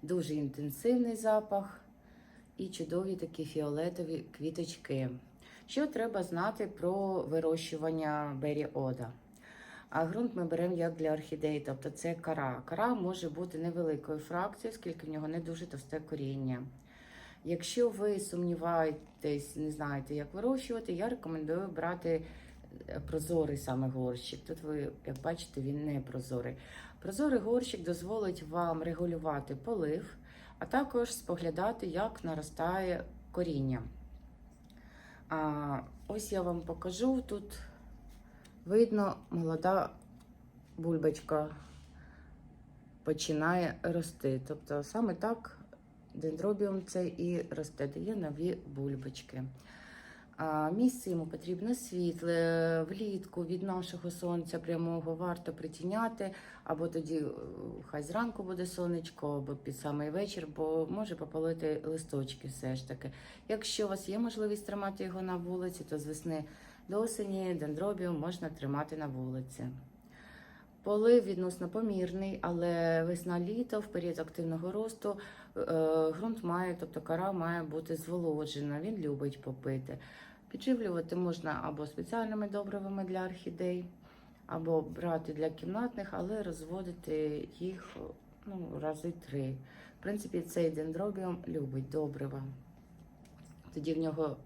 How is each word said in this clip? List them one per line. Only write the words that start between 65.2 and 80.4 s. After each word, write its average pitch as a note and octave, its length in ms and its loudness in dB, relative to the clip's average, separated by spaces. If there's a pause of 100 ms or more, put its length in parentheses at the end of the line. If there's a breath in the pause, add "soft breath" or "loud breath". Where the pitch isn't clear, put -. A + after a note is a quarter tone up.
на F#3 140 0
вулиці, F3+ 480 -2
то D3+ 160 -2
з D3 80 -6
весни D#3 360 -2 (440 loud breath)
до G3+ 140 2
осені G3 520 0
дендробіум F3 640 0
можна E3+ 300 -2
тримати D3 480 -2
на D3+ 100 -2
вулиці. B2+ 600 -4 (1160 loud breath)
Полив A3 400 10
відносно F3+ 460 0
помірний, F#3+ 720 0
але E3+ 640 4
весна-літо, F3 760 0
в G#3 80 -4
період E3+ 320 -2
активного E3 520 -2
росту, G#3 460 -2 (400 loud breath)
е, - 40 0 (500)
ґрунт G#3+ 320 -2
має, F3 360 2
тобто D#3+ 220 -6
кора E3+ 300 2
має E3+ 320 2
бути D#3+ 320 -2
зволожена, D3+ 840 0
він G#3 160 -2
любить C#3+ 440 -2
попити. C3 560 -4 (540 loud breath)